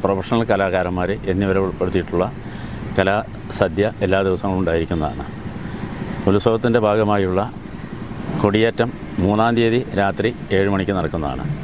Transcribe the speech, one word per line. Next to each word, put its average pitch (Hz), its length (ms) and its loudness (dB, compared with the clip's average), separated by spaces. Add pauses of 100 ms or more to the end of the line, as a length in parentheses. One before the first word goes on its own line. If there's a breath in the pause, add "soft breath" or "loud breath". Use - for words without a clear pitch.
പ്രൊഫഷണൽ 98 480 2
കലാകാരന്മാർ 90 580 2 (220)
എന്നിവരെ 95 340 2
ഉൾപ്പെടുത്തിയിട്ടുള്ള 90 600 0 (760 loud breath)
കലാസദ്യ 98 840 0 (200)
എല്ലാ 95 220 4
ദിവസവും 95 340 0
ഉണ്ടായിരിക്കുന്നതാണ്. 80 640 -2 (1040)
ഉത്സവത്തിൻ്റെ 113 580 2
ഭാഗമായുള്ള 104 540 2 (1000)
കൊടിയേറ്റം 113 480 4 (340)
മൂന്നാം 107 340 4
തീയതി 117 220 4 (200)
രാത്രി 101 300 2 (280)
ഏഴ് 98 160 4
മണിക്ക് 98 240 0
നടക്കുന്നതാണ്. 76 460 -2 (200)